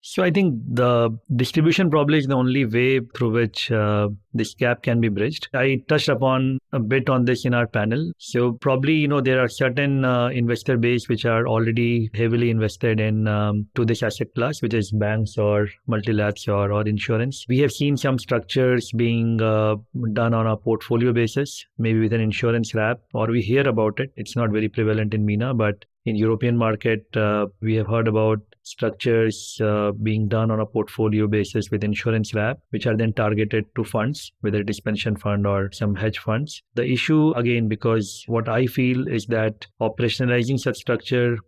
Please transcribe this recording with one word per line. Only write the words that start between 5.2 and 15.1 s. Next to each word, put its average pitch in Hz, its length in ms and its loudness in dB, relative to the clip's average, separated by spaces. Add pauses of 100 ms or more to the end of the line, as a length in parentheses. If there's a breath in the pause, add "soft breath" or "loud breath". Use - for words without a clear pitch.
I 135 320 0
touched 151 220 0
upon 131 500 0 (140)
a 135 80 -2
bit 120 280 0
on 127 160 2
this 123 200 0
in 123 100 2
our 120 140 2
panel. 117 500 -2
So 120 360 0
probably, 135 400 0
you 151 120 2
know, 143 140 2
there 131 180 2
are 127 80 2
certain, 135 580 0
uh, 123 260 2
investor 120 460 0
base 120 320 0
which 117 160 -2
are 117 220 2
already 113 680 0
heavily 117 360 2
invested 110 480 0
in, 107 300 0
um, 104 480 0
to 123 80 2
this 113 180 0
asset 113 320 -4
class, 127 260 -2
which 113 140 -2
is 101 160 0
banks 107 480 -2